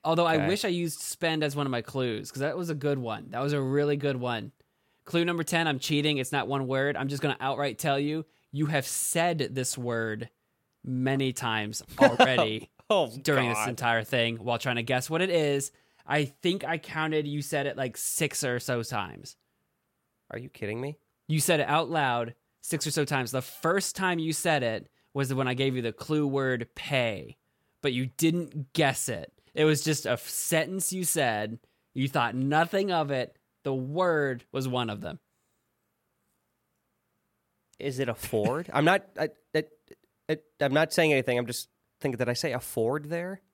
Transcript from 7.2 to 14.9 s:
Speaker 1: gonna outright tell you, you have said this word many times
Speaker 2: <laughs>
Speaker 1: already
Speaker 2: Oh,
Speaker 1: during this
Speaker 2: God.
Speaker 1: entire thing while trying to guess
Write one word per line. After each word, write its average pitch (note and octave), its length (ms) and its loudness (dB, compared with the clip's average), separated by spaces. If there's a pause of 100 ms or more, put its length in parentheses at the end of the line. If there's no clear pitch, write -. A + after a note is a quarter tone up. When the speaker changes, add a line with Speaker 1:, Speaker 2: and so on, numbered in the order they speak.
Speaker 1:
gonna C#3+ 180 0
outright C3+ 380 -2
tell C#3 220 0
you, D3+ 260 -2 (260)
you D3 160 0
have C#3+ 200 0
said E3+ 640 0
this C3 260 -2
word A2+ 520 -2 (540)
many C3 500 0
times A2 580 -2
Speaker 2:
<laughs> - 80 -12
Speaker 1:
already B2+ 720 4 (180)
Speaker 2:
Oh, E3 220 2 (100)
Speaker 1:
during C3 280 2
this A2+ 80 0
Speaker 2:
God. G#2+ 120 0
Speaker 1:
entire A#2 340 0
thing A#2 340 0
while A#2 200 -2
trying A#2+ 200 0
to A#2 60 -2
guess B2+ 260 0